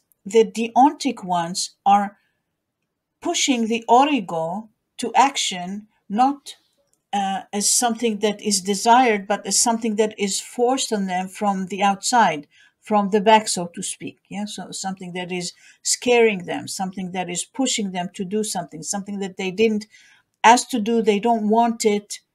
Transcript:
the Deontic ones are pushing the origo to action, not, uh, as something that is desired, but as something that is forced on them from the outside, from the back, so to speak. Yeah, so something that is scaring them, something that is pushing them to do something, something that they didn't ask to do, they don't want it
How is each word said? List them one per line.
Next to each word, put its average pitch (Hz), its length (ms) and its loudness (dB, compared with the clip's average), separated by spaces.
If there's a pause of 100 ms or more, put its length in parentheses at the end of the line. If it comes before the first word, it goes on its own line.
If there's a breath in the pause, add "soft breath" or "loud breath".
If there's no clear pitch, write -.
(260)
the 220 180 4
Deontic 240 800 2
ones 175 520 -4 (100)
are 202 320 2 (1040)
pushing 262 460 0
the 226 200 -2
origo 214 840 0 (280)
to - 160 -6
action, 208 720 0 (220)
not, 262 460 0 (580)
uh, 196 280 -4 (120)
as 208 160 0
something 233 500 0
that 208 220 -2
is 202 200 -2
desired, 208 680 4
but 202 180 -4
as 196 120 -2
something 226 380 0
that 214 240 0
is 196 200 -2
forced 247 520 -2
on 202 140 -2
them 185 220 -4
from 190 400 -4
the 190 140 -6
outside, 196 680 2 (340 soft breath)
from 208 280 0
the 208 120 2
back, 214 260 6
so 175 200 -4
to 190 140 -14
speak. - 380 -12 (100)
Yeah, 196 160 -8
so 190 260 -12
something 190 420 -10
that 175 180 -8
is 180 220 -6 (280 soft breath)
scaring 226 640 2
them, 139 220 -8
something 185 440 -8
that 180 180 -6
is 175 160 -6
pushing 226 460 -4
them 180 220 -6
to 196 120 -8
do 214 180 -2
something, 165 400 -8
something 202 360 -8
that 190 180 -8
they 190 140 -4
didn't 214 360 0 (560 soft breath)
ask 240 260 6
to 254 100 -2
do, 226 220 0
they 202 180 2
don't 220 300 0
want 226 360 2
it 208 340 -2 (160)